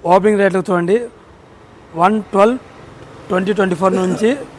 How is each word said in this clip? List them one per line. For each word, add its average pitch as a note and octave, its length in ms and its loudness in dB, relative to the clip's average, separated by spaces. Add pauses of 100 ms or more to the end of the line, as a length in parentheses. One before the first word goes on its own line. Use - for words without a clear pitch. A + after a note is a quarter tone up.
(120)
ఓపెనింగ్ G3 300 4
రేట్లు F#3+ 260 0
చూడండి, F3+ 280 0 (1040)
వన్ G3 160 2 (160)
ట్వెల్వ్ G#3 240 2 (720)
ట్వంటీ F#3+ 300 -2
ట్వంటీ F#3+ 220 0
ఫోర్ F#3 180 0
నుంచి F#3 320 -2 (300)